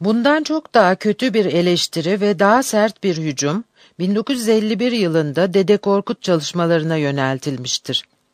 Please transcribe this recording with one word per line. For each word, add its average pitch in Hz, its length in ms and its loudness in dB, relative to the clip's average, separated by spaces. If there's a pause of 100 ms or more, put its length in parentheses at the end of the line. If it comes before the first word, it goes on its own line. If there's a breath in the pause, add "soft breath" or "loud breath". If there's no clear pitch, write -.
Bundan 240 420 2
çok 311 320 -4
daha 190 200 6
kötü 214 400 -2
bir 214 100 2
eleştiri 175 760 0
ve 202 180 0
daha 214 240 4
sert 214 420 -2
bir 180 120 0
hücum, 156 480 -4 (340 soft breath)
bin 185 160 0
dokuz 247 240 -2
yüz 220 100 -4
elli 220 320 2
bir 247 120 0
yılında 165 640 0
Dede 196 220 4
Korkut 202 460 -2
çalışmalarına 165 760 0
yöneltilmiştir. 135 1080 -4 (300)